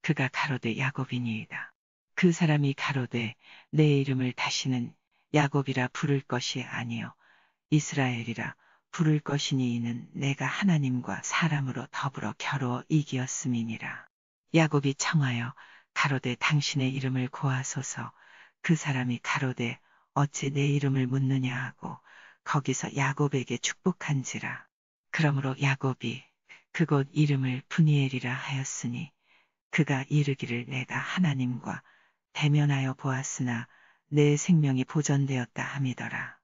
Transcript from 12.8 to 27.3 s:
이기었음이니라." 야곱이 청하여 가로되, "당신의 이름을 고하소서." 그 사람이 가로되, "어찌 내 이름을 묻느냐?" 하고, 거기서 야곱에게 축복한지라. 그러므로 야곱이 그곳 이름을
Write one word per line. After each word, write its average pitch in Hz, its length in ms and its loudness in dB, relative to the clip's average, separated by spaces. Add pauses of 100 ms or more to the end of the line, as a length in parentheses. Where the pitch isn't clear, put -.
이기었음이니라." 127 1200 -2 (460)
야곱이 147 400 4
청하여 123 600 0 (380)
가로되, 135 440 0
"당신의 135 580 0
이름을 131 340 0
고하소서." 131 840 -4 (520)
그 170 120 4
사람이 127 480 -2
가로되, 127 560 -2 (360)
"어찌 143 360 0
내 143 160 2
이름을 139 420 2
묻느냐?" 131 540 0
하고, - 380 -10 (440)
거기서 - 520 -2
야곱에게 139 600 0
축복한지라. - 1080 -4 (440)
그러므로 135 500 2
야곱이 135 640 -2 (540)
그곳 147 320 2
이름을 135 580 2